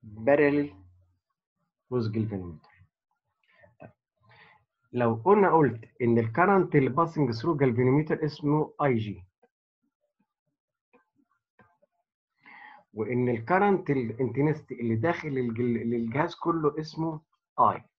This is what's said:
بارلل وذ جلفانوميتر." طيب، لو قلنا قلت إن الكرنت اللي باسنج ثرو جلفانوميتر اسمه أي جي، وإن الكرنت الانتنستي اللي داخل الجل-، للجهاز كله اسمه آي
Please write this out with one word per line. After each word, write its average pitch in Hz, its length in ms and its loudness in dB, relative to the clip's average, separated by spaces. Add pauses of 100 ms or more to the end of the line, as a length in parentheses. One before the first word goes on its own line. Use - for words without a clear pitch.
بارلل 143 720 0 (1160)
وذ 113 220 -2
جلفانوميتر." 98 560 -6 (1120)
طيب، - 100 -20 (1000)
لو 120 220 2
قلنا 185 360 4
قلت 139 340 2 (180)
إن 117 160 4
الكرنت 175 560 2
اللي 131 160 4
باسنج 151 400 0
ثرو 151 260 -2
جلفانوميتر 139 680 2
اسمه 147 500 -2 (100)
أي 131 120 2
جي، 101 280 -6 (3750)
وإن 123 340 -2
الكرنت 175 600 0
الانتنستي 127 920 -2
اللي 117 160 0
داخل 165 320 -2
الجل-، 120 580 -2
للجهاز 120 480 -2
كله 156 460 -2
اسمه 156 400 -6 (400)
آي 104 240 2 (140)